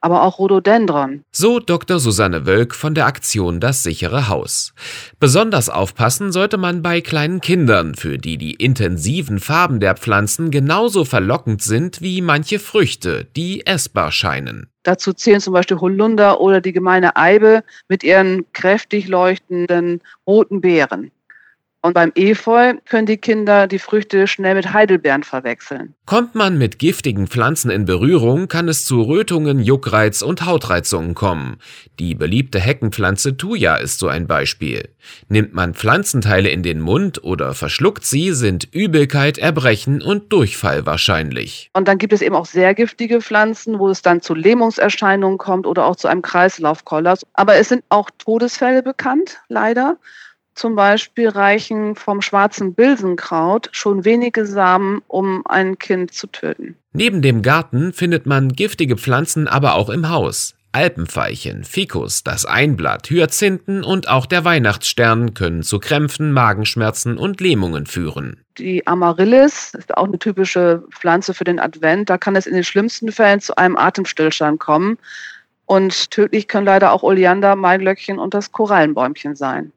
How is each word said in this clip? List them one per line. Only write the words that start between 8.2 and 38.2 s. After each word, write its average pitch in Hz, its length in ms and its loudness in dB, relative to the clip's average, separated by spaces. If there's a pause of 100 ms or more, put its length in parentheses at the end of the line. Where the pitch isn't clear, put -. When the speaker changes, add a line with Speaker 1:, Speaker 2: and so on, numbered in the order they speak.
Speaker 2:
die 78 160 -10
intensiven 107 880 -2
Farben 156 380 0
der 98 180 2
Pflanzen 110 540 -2
genauso 170 540 2
verlockend 110 560 -2
sind 135 400 -2
wie 185 220 -4
manche 156 360 0
Früchte, 131 680 -2 (100)
die 175 300 -6
essbar 107 440 -2
scheinen. 67 600 -6 (160)
Speaker 1:
Dazu 190 260 0
zählen 208 280 4
zum 196 120 -4
Beispiel 180 280 2
Holunder 202 600 2
oder 190 200 4
die 180 120 -4
gemeine 185 440 2
Eibe 214 480 6 (240)
mit 190 160 -2
ihren 185 480 4
kräftig 202 560 -2
leuchtenden 175 920 0 (240)
roten 202 360 2
Beeren. 156 500 0 (760)
Und 175 60 2
beim 170 240 4
Efeu 226 580 4 (140)
können 220 180 0
die 214 100 0
Kinder 208 520 2
die 190 100 -4
Früchte 202 480 0
schnell 196 300 0
mit 190 160 -2
Heidelbeeren 175 500 2
verwechseln. 131 720 -10 (100)
Speaker 2:
Kommt 240 300 -2
man 196 240 2
mit 117 220 0
giftigen 107 480 -2
Pflanzen 123 420 0
in 101 140 0
Berührung, 123 640 2
kann 170 180 -2
es 160 180 -2
zu 123 180 0
Rötungen, 151 580 0
Juckreiz 110 600 2
und 170 240 -4
Hautreizungen 87 680 -2
kommen. 78 440 -4 (420)
Die 82 160 -4
beliebte 101 420 -2
Heckenpflanze 110 800 -2
Thuja 131 400 0
ist - 240 -6
so 90 80 -2
ein 80 180 -4
Beispiel. 71 640 -4 (400)
Nimmt 104 260 0
man 87 200 -2
Pflanzenteile 107 720 0
in 82 160 -2
den 82 160 -2
Mund 98 420 -2
oder 71 320 -4
verschluckt 139 500 -4
sie, 170 280 -2